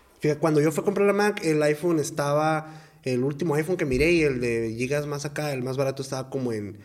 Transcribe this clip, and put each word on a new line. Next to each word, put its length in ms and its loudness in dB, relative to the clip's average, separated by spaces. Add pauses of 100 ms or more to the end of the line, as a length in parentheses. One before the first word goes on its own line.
(200)
Fíjate, 200 0
cuando 220 4
yo 100 4
fui 100 -2
a 40 -8
comprar 220 2
la 60 4
Mac, 300 0
el 200 2
iPhone 360 2
estaba... 840 0 (200)
El 200 0
último 320 0
iPhone 220 0
que 80 -2
miré 260 2
y 120 4
el 180 0
de 360 0
gigas 300 -2
más 180 -6
acá, 280 -4
el 100 -4
más 140 -4
barato, 240 -2
estaba 280 -8
como 240 -2
en 320 -6